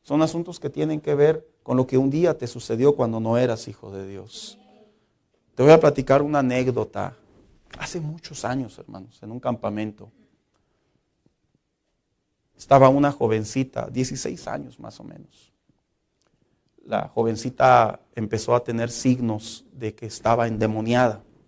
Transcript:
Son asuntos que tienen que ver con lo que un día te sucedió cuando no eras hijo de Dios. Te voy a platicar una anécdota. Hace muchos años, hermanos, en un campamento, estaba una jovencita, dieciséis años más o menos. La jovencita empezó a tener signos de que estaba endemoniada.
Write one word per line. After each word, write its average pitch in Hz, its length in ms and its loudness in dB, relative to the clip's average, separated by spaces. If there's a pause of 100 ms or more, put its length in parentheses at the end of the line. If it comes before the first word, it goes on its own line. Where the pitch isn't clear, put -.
Son 151 200 0
asuntos 170 380 -4
que 139 100 -8
tienen 156 320 -4
que 147 140 -2
ver 156 320 2 (160)
con 123 140 -2
lo 127 100 2
que 131 100 0
un 135 140 2
día 160 260 2
te 123 80 -8
sucedió 123 500 0
cuando 113 240 -2
no 113 200 0
eras 117 280 -2
hijo 101 220 -18
de 98 180 -12
Dios. 98 520 -16 (960)
Te 123 80 2
voy 147 80 10
a 160 80 12
platicar 143 420 4
una 147 160 -2
anécdota. 123 800 -2 (640)
Hace - 200 -10
muchos 156 460 -10
años, 123 320 -6
hermanos, 98 460 -18
en 107 80 -14
un 123 80 -12
campamento, 107 720 -6 (2500)
estaba 135 340 6
una 143 220 4
jovencita, 117 800 -2
dieciséis - 560 -6
años - 320 -12
más - 200 -20
o - 40 -20
menos. - 480 -20 (1300)
La - 220 -4
jovencita 113 920 2 (140)
empezó 110 400 -2
a 120 100 2
tener 117 280 -6
signos 120 800 -2
de 113 240 -8
que 117 100 -14
estaba 117 400 0
endemoniada. 110 760 0 (240)